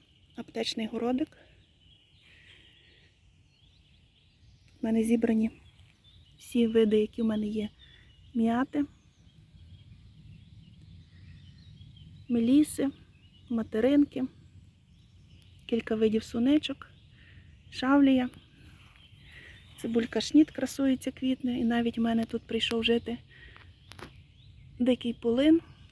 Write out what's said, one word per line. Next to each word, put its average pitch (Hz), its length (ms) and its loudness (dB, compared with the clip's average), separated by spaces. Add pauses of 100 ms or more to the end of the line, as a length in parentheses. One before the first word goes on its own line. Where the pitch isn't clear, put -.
(360)
аптечний 226 520 -8
городик. 240 500 -4 (3500)
В - 40 -6
мене 220 180 2
зібрані 226 480 0 (840)
всі 233 300 0
види, 220 320 2
які 214 220 -4
в 226 40 -2
мене 214 220 -2
є. 214 220 -6 (640)
М'яти, 247 520 0 (3500)
меліси, 269 600 2 (600)
материнки, 247 720 0 (1400)
кілька 226 300 -4
видів 220 280 0
суничок, 269 680 -2 (800)
шавлія. 262 600 4 (1500)
Цибулька 233 400 -2
шніт - 300 4
красується, 262 600 -2
квітне, 254 480 -4
і 247 40 -2
навіть 233 340 -2
в 226 40 -2
мене 226 240 0
тут - 160 -6
прийшов 226 420 -4
жити 233 340 -2 (1600)
дикий 240 340 0
полин 285 480 4 (300)